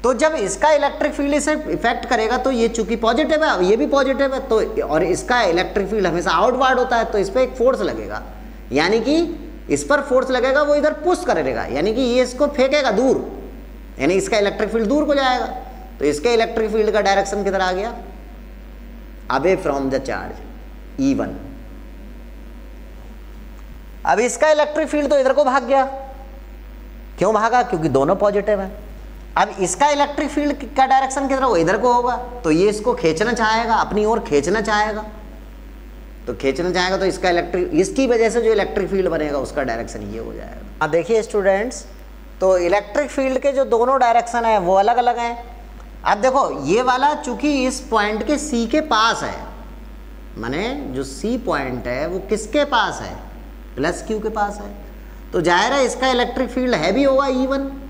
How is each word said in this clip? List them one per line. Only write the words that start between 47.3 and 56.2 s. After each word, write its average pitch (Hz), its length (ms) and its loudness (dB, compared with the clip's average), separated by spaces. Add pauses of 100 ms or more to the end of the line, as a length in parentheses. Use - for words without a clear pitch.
इस 262 160 -2
point 214 440 0
के 294 120 2
सी 233 280 -2
के 302 160 2
पास 226 400 2
है, 104 140 -6 (1000)
माने 156 360 -4 (200)
जो 135 100 -4
सी 220 340 -4
point 131 480 -4
है, 131 200 -4
वो 180 140 -4
किसके 285 460 0
पास 220 340 0
है? 92 140 -10 (600)
plus 160 300 -2
Q 220 140 -2
के 214 100 -4
पास 208 300 -2
है, 202 100 -12 (640)
तो 185 80 0
जाहिर 180 320 4
है 277 120 4
इसका 254 240 0
electric 247 420 0